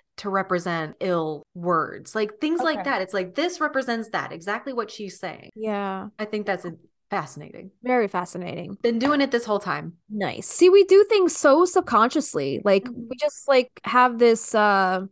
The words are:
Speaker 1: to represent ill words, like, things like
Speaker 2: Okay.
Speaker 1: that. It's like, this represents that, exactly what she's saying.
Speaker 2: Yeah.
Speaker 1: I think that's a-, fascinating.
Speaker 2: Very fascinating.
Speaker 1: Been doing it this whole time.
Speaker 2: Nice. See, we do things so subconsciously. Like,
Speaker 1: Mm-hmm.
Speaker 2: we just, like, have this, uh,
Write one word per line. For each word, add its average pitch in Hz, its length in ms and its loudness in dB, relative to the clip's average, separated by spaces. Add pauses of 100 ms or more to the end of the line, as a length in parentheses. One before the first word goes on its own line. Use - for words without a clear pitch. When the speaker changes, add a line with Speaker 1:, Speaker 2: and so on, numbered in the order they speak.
(180)
Speaker 1:
to 202 120 -8
represent 175 680 -4
ill 160 420 -4 (120)
words, 170 600 -4
like, 214 260 -4
things 339 220 -2
like 311 180 0
Speaker 2:
Okay. 269 100 -4
Speaker 1:
that. 208 120 -2
It's 185 100 -4
like, 185 220 -4
this 339 260 -4
represents 240 500 -4
that, 147 220 -6
exactly 202 400 -8
what 226 180 -6
she's 196 300 -12
saying. - 340 -12
Speaker 2:
Yeah. 202 540 -6 (100)
Speaker 1:
I 214 60 -6
think 208 220 -6
that's 185 180 -4
a-, 165 120 -10 (320)
fascinating. 170 600 -8 (140)
Speaker 2:
Very 240 240 0
fascinating. 180 760 -8
Speaker 1:
Been 233 160 0
doing 285 220 2
it 277 100 0
this 233 140 -2
whole 208 160 -2
time. 160 320 -8 (180)
Speaker 2:
Nice. 190 380 -6
See, 359 200 6
we 392 140 8
do 392 260 8
things 392 280 2
so 302 280 6
subconsciously. 226 1000 0
Like, 196 200 4
Speaker 1:
Mm-hmm. 240 260 -10
Speaker 2:
we 254 60 -12
just, - 300 -4
like, 262 240 4 (140)
have 247 340 4
this, 233 380 4
uh, 196 560 2